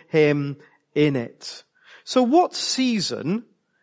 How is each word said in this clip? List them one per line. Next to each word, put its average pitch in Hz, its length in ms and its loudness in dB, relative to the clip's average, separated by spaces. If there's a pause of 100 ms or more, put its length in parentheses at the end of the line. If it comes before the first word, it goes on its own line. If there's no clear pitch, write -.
him 147 500 0 (360)
in 147 220 2
it. - 480 -12 (400)
So - 180 0
what 311 320 2
season 208 920 -4 (380)